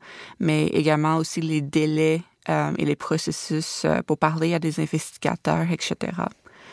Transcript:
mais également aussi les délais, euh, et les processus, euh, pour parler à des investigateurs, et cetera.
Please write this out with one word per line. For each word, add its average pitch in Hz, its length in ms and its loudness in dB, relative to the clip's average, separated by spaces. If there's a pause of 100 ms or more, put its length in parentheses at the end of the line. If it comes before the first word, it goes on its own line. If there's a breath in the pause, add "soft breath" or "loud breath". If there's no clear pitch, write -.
(420 loud breath)
mais 156 260 4
également 156 500 4
aussi 160 240 -2
les 156 200 0
délais, 156 600 2 (280)
euh, 156 280 0
et - 80 -2
les 147 120 0
processus, - 880 -4
euh, 156 180 2
pour 151 160 -2
parler 160 340 2
à 170 60 0
des 160 220 -2
investigateurs, 165 880 -2
et 175 80 0
cetera. - 500 -4 (440 loud breath)